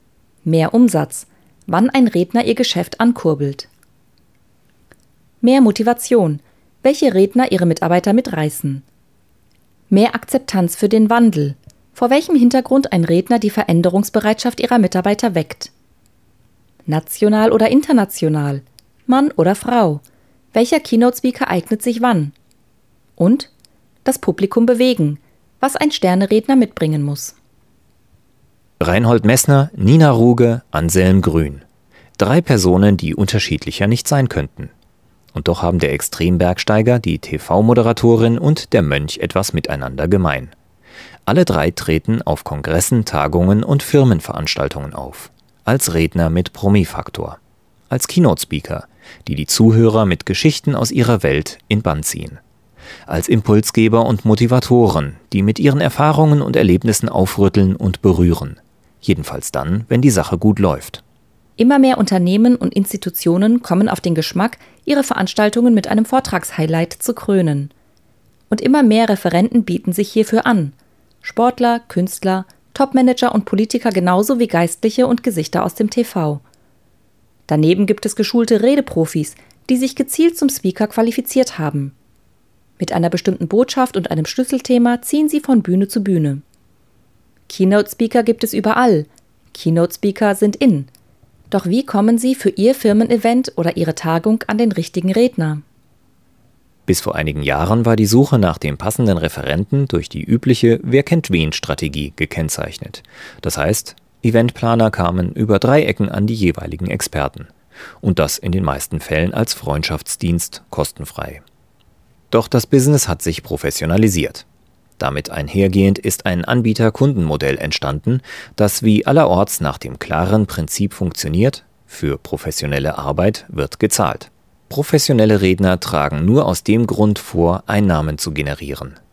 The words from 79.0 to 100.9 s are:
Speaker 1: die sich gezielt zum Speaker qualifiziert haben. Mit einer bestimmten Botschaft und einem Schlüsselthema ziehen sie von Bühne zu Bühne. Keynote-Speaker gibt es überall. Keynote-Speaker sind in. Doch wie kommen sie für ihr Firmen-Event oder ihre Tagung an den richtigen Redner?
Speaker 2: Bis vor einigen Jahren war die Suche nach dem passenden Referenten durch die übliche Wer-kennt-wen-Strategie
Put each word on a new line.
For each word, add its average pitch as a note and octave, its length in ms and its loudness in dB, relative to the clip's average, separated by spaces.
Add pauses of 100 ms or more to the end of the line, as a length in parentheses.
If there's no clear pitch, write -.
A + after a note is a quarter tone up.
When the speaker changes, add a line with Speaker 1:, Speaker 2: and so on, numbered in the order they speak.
Speaker 1:
die B3+ 80 2
sich C4 180 -4
gezielt E4+ 400 0
zum C#4 140 0
Speaker F#3+ 360 -2
qualifiziert A#3+ 720 -2
haben. D3 340 -4 (840)
Mit - 140 -4
einer E3+ 160 0
bestimmten F3 400 -2
Botschaft B3+ 480 0
und F3 140 -4
einem D#3 160 -2
Schlüsselthema B3 720 0
ziehen D4+ 300 -2
sie D4+ 100 -2
von B3+ 220 2
Bühne F#3 260 0
zu G#3 160 -4
Bühne. D3+ 380 0 (1080)
Keynote-Speaker G#3 720 0
gibt A3+ 220 0
es G#3+ 80 -4
überall. G#3+ 540 0 (480)
Keynote-Speaker F#3+ 800 0
sind G#3 220 0
in. E3+ 320 2 (600)
Doch G3 160 -2
wie A3+ 220 0
kommen A3 320 2
sie B3+ 160 0
für G#3 160 -2
ihr A#3 240 2
Firmen-Event A3+ 800 0
oder E3 220 -2
ihre D#3+ 160 -2
Tagung E3 520 -2
an G#3+ 120 -2
den A3+ 140 2
richtigen F3+ 380 -4
Redner? E3+ 520 0 (1200)
Speaker 2:
Bis - 140 0
vor - 140 -6
einigen D#2 280 -4
Jahren F2 440 0
war A2+ 100 2
die A2 80 2
Suche B2 340 4
nach F2 200 0
dem C#2+ 180 -6
passenden G#2 400 -2
Referenten E2 720 -4
durch - 220 -4
die - 120 -10
übliche A#2 600 2
Wer-kennt-wen-Strategie D#2+ 1300 -2